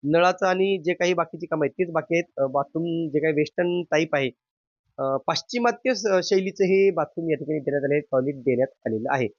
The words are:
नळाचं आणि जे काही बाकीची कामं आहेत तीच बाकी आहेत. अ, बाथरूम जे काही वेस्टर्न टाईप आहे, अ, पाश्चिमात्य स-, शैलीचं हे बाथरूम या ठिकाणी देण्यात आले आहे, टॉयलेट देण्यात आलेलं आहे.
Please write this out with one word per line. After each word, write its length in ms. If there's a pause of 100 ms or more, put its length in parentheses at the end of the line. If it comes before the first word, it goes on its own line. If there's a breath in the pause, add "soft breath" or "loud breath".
नळाचं 420
आणि 400
जे 80
काही 200
बाकीची 320
कामं 200
आहेत 60
तीच 200
बाकी 240
आहेत. 80 (140)
अ, 80
बाथरूम 680
जे 60
काही 140
वेस्टर्न 480
टाईप 340
आहे, 140 (680)
अ, 200
पाश्चिमात्य 760
स-, 140 (160)
शैलीचं 400
हे 280
बाथरूम 380
या 60
ठिकाणी 240
देण्यात 240
आले 100
आहे, 80
टॉयलेट 340
देण्यात 520
आलेलं 260
आहे. 140 (120)